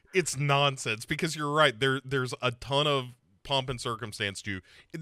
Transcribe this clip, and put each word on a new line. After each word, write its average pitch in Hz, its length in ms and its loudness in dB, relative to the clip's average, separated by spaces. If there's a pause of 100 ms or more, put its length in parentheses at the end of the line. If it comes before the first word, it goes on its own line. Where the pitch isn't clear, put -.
(120)
it's 175 240 0
nonsense, 139 680 2
because 151 300 -2
you're 147 160 -2
right, 147 260 6
there, 135 260 2
there's 131 380 -2
a 123 80 2
ton 139 360 0
of 139 200 0 (380)
pomp 135 240 0
and 127 120 -6
circumstance 107 640 -4
to, 98 180 -6 (420)